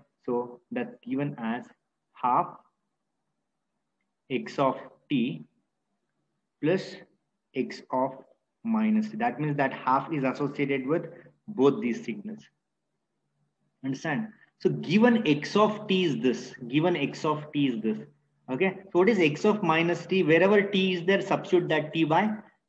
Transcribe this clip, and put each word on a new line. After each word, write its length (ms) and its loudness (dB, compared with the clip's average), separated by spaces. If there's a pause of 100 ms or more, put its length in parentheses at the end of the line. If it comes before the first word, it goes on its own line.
(260)
So 340 -4 (120)
that's 240 -6 (100)
given 320 -4
as 280 -6 (480)
half 320 0 (1800)
x 280 -4
of 180 0 (320)
t 360 -2 (1160)
plus 340 0 (580)
x 280 -6 (100)
of 200 -2 (520)
minus 460 0
t. 80 -12
That 220 -2
means 160 -2
that 160 0
half 400 -2
is 120 -2
associated 600 -2
with 180 -2 (420)
both 340 2
these 240 -4
signals. 380 -10 (1400)
Understand? 440 -4 (300)
So 120 2
given 580 4
x 260 0
of 320 2
t 180 2
is 140 0
this, 340 0 (140)
given 300 2
x 280 -4
of 280 -2
t 160 2
is 120 -4
this. 180 -2 (520)
Okay, 280 -2 (140)
so 80 4
what 100 6
is 80 4
x 260 2
of 180 2
minus 440 0
t? 160 2
Wherever 400 6
t 320 0
is 120 -6
there, 140 4
substitute 480 2
that 260 -2
t 100 2
by 260 2 (380)